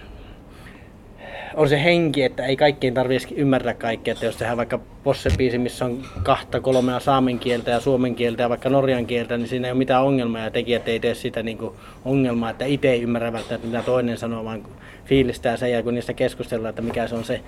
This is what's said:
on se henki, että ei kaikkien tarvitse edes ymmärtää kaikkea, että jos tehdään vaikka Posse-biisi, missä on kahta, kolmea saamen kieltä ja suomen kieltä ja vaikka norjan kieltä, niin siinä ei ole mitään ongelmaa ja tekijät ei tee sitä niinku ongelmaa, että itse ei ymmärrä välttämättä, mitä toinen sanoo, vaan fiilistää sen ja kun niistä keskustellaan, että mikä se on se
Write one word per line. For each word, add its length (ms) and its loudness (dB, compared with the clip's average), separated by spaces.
on 140 4
se 140 2
henki, 400 4
että 220 0
ei 100 2
kaikkien 380 4
tarvitse 340 2
edes 120 -6
ymmärtää 340 4
kaikkea, 380 -4
että 140 -4
jos 100 -2
tehdään 220 -2
vaikka 220 -2
Posse-biisi, 540 2
missä 280 -2
on 160 -4
kahta, 380 0
kolmea 380 2
saamen 400 2
kieltä 320 -2
ja 80 4
suomen 360 2
kieltä 280 0
ja 60 2
vaikka 200 0
norjan 360 4
kieltä, 320 -2
niin 100 -2
siinä 200 -2
ei 40 -4
ole 60 0
mitään 260 4
ongelmaa 380 2
ja 100 -4
tekijät 360 0
ei 120 0
tee 140 0
sitä 300 -4
niinku 320 -8
ongelmaa, 440 2
että 160 -4
itse 260 2
ei 100 2
ymmärrä 320 -2
välttämättä, 340 -6
mitä 140 -2
toinen 360 0
sanoo, 260 -6
vaan 200 -8
fiilistää 520 2
sen 140 0
ja 120 0
kun 100 -2
niistä 200 -4
keskustellaan, 560 -2
että 120 -10
mikä 260 -2
se 80 -6
on 80 -4
se 240 -4